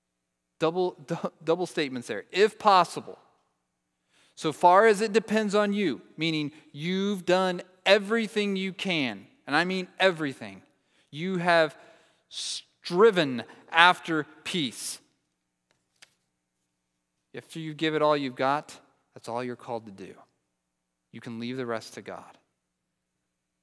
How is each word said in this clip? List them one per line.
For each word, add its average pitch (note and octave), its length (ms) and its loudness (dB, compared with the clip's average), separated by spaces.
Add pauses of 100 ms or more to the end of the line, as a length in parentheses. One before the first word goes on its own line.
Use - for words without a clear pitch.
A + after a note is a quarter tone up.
(580)
Double, F3+ 340 0
<laughs> D3 140 -20
dou-, E3+ 260 -8 (120)
double E3+ 220 0
statements C3 420 -6
there. G#2 240 -8
"If G#3 260 2
possible, F3 600 2 (1160)
so D#3 180 -4
far F#3 340 6
as G#3 140 4
it A3 120 -2
depends G#3+ 420 0
on G#3 180 0
you," F#3+ 300 -2 (140)
meaning D#3 340 -2 (220)
you've F#3 520 -4
done F3+ 380 0 (240)
everything G#3 680 2
you F#3+ 160 -4
can, C#3 540 -4 (200)
and C3+ 80 -4
I E3 100 2
mean F#3 240 -4 (100)
everything. C#3 640 -4 (480)
You F3 280 -6
have E3+ 400 2 (500)
striven F3 1160 0 (260)
after E3 540 4 (200)
peace. - 560 -6 (2250)
If - 240 -18
you D#3+ 160 -10
give D#3 220 -2
it D3+ 80 2
all D3+ 140 4
you've C3+ 180 -6
got, C3+ 440 -2 (360)
that's - 140 -16
all A#2 140 -6
you're B2 140 -10
called A#2 300 -12
to G2+ 60 -18
do. F#2+ 220 -18 (960)
You A#2 80 -18
can A#2 180 -12
leave B2 180 -8
the C3 80 -8
rest A2+ 300 -8
to A2 80 -16
God. - 340 -16 (1300)